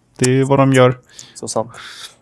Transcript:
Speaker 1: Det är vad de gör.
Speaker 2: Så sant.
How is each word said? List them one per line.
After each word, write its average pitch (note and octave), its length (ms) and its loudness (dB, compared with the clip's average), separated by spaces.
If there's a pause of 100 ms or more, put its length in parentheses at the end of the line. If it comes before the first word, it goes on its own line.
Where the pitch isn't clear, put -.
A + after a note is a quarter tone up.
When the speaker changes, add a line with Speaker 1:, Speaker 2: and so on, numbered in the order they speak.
(200)
Speaker 1:
Det C3 200 0
är C3+ 40 0
vad C#3 160 2
de C3+ 140 2
gör. B2+ 220 4 (380)
Speaker 2:
Så - 140 -14
sant. A#2 240 -6 (500)